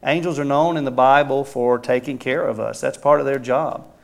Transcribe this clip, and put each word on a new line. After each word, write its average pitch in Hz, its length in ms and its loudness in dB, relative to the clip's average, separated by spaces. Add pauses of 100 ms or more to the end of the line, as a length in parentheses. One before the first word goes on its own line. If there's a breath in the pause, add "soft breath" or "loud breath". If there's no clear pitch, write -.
Angels 156 360 -2
are 147 40 -4
known 151 340 2
in 147 80 -4
the 131 60 -4
Bible 135 520 4
for 123 340 0
taking 127 400 -2
care 135 260 -2
of 110 160 -4
us. 110 220 -8
That's 135 160 -4
part 147 220 4
of 139 80 -2
their 139 100 0
job, 131 480 -4 (180 soft breath)